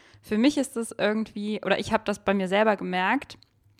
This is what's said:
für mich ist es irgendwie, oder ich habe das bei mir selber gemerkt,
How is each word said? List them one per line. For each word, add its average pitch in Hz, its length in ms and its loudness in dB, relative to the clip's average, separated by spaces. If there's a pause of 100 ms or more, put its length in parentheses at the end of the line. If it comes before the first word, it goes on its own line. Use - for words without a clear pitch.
(220)
für 214 160 -2
mich 277 180 4
ist 262 220 -2
es 233 180 -6
irgendwie, 208 640 -2
oder 190 160 2
ich 226 140 -4
habe 226 140 0
das 202 180 -4
bei 196 80 2
mir 190 160 0
selber 208 280 4
gemerkt, 185 600 -2 (440)